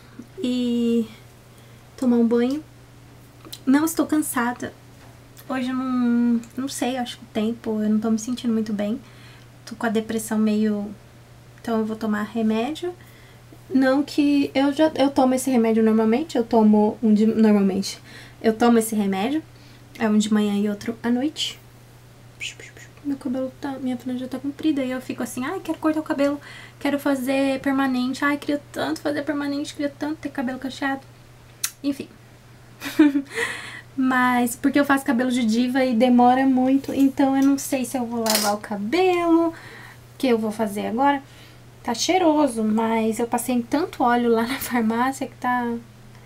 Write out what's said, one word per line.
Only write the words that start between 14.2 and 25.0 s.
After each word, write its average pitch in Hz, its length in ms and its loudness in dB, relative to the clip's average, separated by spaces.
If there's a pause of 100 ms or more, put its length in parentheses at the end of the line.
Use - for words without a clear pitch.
eu 277 160 2
já, 311 240 2
eu 269 140 4
tomo 262 240 2
esse 262 180 -2
remédio 226 320 4
normalmente, 220 540 2
eu 233 60 2
tomo 214 600 4
um 214 100 4
de, 208 120 4
normalmente. 208 720 2 (420)
Eu 226 120 2
tomo 240 260 4
esse 220 160 -2
remédio, 208 480 -2 (560)
é 233 80 0
um 214 100 2
de 214 160 2
manhã 208 220 2
e 208 140 0
outro 208 340 -6
à 233 60 -2
noite. 262 500 -2 (1400)
Meu 277 140 -4
cabelo 262 420 -6
tá, 277 200 -6
minha 254 180 -4
franja 247 300 -8
tá 262 120 -8
comprida 277 440 -2
e 254 80 -4
eu 254 100 -6